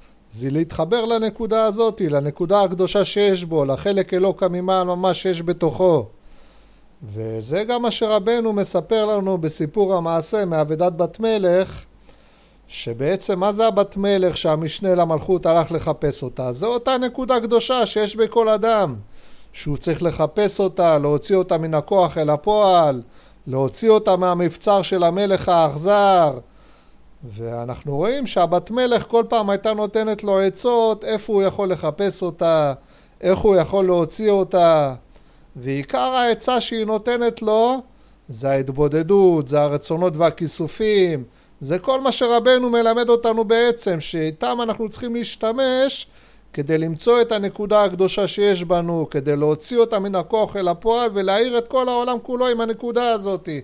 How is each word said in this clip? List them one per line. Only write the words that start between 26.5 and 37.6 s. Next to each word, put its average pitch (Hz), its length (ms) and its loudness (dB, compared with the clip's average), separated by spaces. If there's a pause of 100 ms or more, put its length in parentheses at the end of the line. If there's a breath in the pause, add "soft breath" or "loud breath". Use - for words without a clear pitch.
ואנחנו 117 720 -8
רואים 226 300 -2
שהבת 175 440 0
מלך 240 380 0
כל 226 200 2
פעם 214 220 0
הייתה 202 240 0
נותנת 214 500 -2
לו 196 160 2
עצות, 220 640 0
איפה 214 280 -4
הוא 196 100 4
יכול 190 280 0
לחפש 175 520 -4
אותה, 160 500 0 (480 soft breath)
איך 185 180 2
הוא 202 180 4
יכול 190 280 2
להוציא 180 460 0
אותה. 170 640 4 (600 soft breath)
ועיקר 135 420 -4
העצה 247 640 0
שהיא 226 260 -4
נותנת 233 560 -2
לו 226 380 2 (480 soft breath)